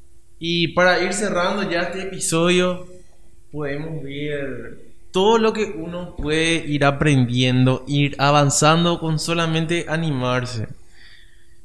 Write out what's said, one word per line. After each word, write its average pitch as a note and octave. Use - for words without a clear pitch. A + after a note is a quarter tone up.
Y E3+
para F3
ir G3
cerrando G3
ya E3+
este F#3
episodio, F3+
podemos D3
ver C#3
todo G#3+
lo A3
que G#3+
uno F3
puede D#3+
ir C#3+
aprendiendo, B2+
ir C#3+
avanzando D3
con D#3+
solamente E3
animarse. B2+